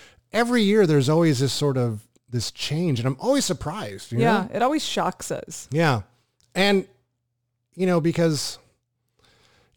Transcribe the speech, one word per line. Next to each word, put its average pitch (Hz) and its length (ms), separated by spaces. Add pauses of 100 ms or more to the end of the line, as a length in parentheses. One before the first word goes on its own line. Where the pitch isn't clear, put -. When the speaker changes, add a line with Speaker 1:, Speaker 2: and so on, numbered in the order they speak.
(340)
Speaker 1:
every 233 280
year 208 240
there's 147 220
always 156 320
this 131 140
sort 143 240
of, 113 280 (240)
this 120 220
change. 151 480
And 117 80
I'm 135 120
always 262 260
surprised. 151 680
You 113 80
Speaker 2:
Yeah. 226 220
Speaker 1:
know? 185 140
Speaker 2:
It 208 60
always 285 220
shocks - 480
us. - 400
Speaker 1:
Yeah. 143 300 (520)
And, 196 320 (920)
you 180 100
know, 175 160
because, 165 580 (1160)